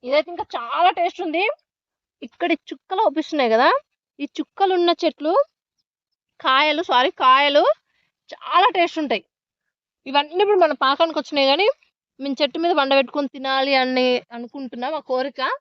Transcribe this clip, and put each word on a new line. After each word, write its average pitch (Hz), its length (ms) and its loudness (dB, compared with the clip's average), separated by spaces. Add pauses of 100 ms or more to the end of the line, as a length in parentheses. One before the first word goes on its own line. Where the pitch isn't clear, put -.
ఇదైతే 294 260 0
ఇంకా 330 100 -10 (120)
చాలా 285 420 0
టేస్ట్ 349 280 -4
ఉంది. 320 160 -2 (840)
ఇక్కడ - 300 -6
ఈ - 20 -18 (140)
చుక్కలు 381 340 -8
అవుపిస్తున్నాయి 285 480 -2
కదా, 254 160 4 (540)
ఈ - 20 -8 (120)
చుక్కలు 381 420 -2
ఉన్న 349 120 2 (120)
చెట్లు 302 300 -2 (1080)
కాయలు, 294 460 2
సారీ 254 220 2 (120)
కాయలు 285 400 4 (720)
చాలా 349 340 2 (100)
టేస్ట్ 339 260 0
ఉంటాయి. 233 200 -4 (880)
ఇవన్నీ 294 340 -2
ఇప్పుడు 403 200 2
మన 302 200 0
పాకానికి 311 360 0
వచ్చినాయి, 269 320 0
కానీ 370 140 2 (540)
మేము 277 220 -6
చెట్టు 302 220 -4
మీద 349 160 2
పండబెట్టుకొని 269 540 0
తినాలి 269 460 -2
అని 254 260 0 (300)
అనుకుంటున్నాం, 247 640 -10
ఆ - 100 -20
కోరిక 254 300 -4 (200)